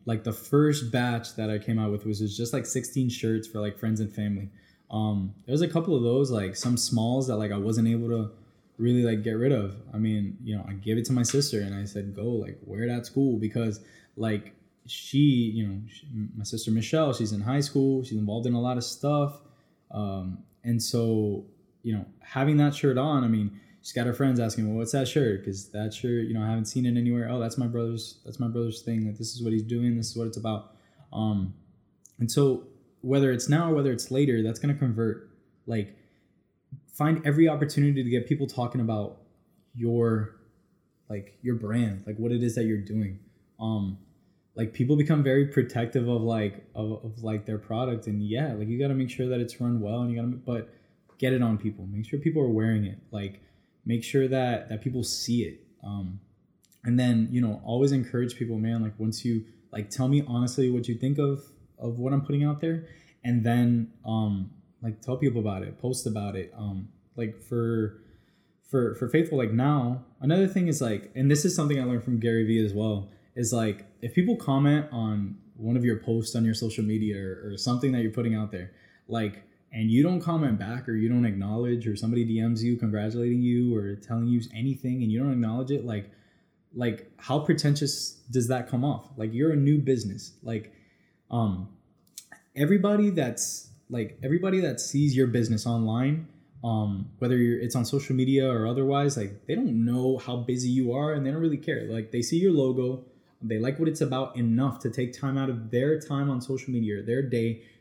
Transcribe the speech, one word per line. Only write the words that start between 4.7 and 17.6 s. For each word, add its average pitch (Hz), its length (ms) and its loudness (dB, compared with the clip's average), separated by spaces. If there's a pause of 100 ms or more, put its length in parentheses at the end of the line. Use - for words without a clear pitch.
Um, 104 440 -2 (120)
there's 147 160 2
a 165 60 0
couple 160 280 0
of 120 60 2
those, 127 280 2
like, 98 240 -2
some 120 220 0
smalls 120 520 0
that, 113 80 -2
like, 107 140 -2
I 101 60 -4
wasn't 110 320 2
able 117 220 0
to 110 200 -2 (460)
really, 120 260 4
like, 110 200 2
get 113 100 -2
rid 120 180 2
of. 101 240 0 (160)
I 107 60 -8
mean, 107 480 0
you 107 100 -4
know, 95 140 -6
I 101 60 -6
gave 107 240 -2
it 113 80 -2
to 131 80 0
my 123 80 4
sister 120 400 0
and 98 120 -4
I 101 120 -6
said, 101 280 -8
"Go, 107 140 -6
like, 101 380 -4
wear 104 180 -8
it 120 60 -2
at 120 160 -6
school," 131 320 2
because, 107 420 -2 (360)
like, 110 380 -4 (300)
she, - 340 -4
you 117 480 4
know, 98 220 -6
she, - 180 -20 (300)
my 104 80 -8
sister 113 260 -6
Michelle, 123 440 2
she's 107 180 -2
in 101 80 -2
high 131 200 0